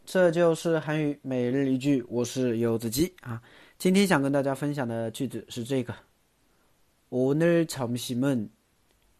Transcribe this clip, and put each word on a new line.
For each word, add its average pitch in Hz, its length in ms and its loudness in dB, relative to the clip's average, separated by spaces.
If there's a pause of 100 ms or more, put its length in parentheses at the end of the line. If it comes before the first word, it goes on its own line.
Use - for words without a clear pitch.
这就是韩语每日一句，我是柚子鸡。啊，今天想跟大家分享的句子是这个。오늘 135 - 0
점심은 123 840 -2 (720)